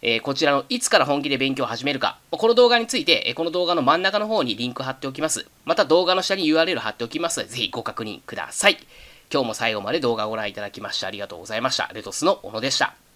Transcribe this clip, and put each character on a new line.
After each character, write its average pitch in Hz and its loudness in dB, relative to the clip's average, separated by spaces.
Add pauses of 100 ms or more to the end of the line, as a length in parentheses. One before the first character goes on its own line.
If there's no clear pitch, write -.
え 117 2
ー、 117 -2
こ 139 -2
ち 160 2
ら 143 6
の 139 2
い 240 -4
つ - -2
か 208 6
ら 139 4
本 143 0
気 147 -4
で 139 0
勉 135 0
強 139 -2
を 117 -2
始 117 -6
め 143 0
る 135 -4
か。 - -2 (100)
こ - 0
の 233 6
動 240 8
画 240 4
に 233 0
つ 262 -6
い 151 -4
て、 - 4
え - -2
ー、 - -4
こ 165 -4
の 170 -4
動 180 0
画 175 2
の 165 2
真 139 6
ん 175 0
中 196 2
の 208 -2
方 214 2
に 117 -2
リ 120 -4
ン 123 -6
ク 131 -8
貼 131 -6
っ - -8
て 143 -6
お 135 -4
き 135 -6
ま 156 0
す。 - -4 (180)
ま 165 2
た - 4
動 170 6
画 185 2
の 185 2
下 190 0
に 190 0
ユ 156 4
ー - 4
ア - 6
ー 165 6
ル 185 -2
エ - 0
ル 113 -4
貼 107 -4
っ - -8
て - -6
お 117 -6
き 156 -6
ま - 0
す - -4
の 104 -6
で、 - -20
ぜ 120 -10
ひ 117 -2
ご 120 -6
確 113 -6
認 104 -10
く - -14
だ 92 -8
さ - 4
い。 - 0 (560)
今 143 2
日 120 0
も 110 -4
最 113 -2
後 104 -4
ま 101 -4
で 160 0
動 120 2
画 107 -2
を - -4
ご 110 -6
覧 107 -4
い 101 -8
た 104 -10
だ 104 -8
き - -14
ま 98 -8
し - -4
て 95 -6
あ - -6
り 98 -12
が 98 -8
と 90 -14
う 85 -14
ご 90 -16
ざ 107 -4
い 117 -2
ま 127 0
し - -4
た。 107 -4
レ 110 -10
ト 98 -10
ス - -4
の 185 4
小 101 -12
野 110 -6
で 135 -2
し - -2
た。 - -2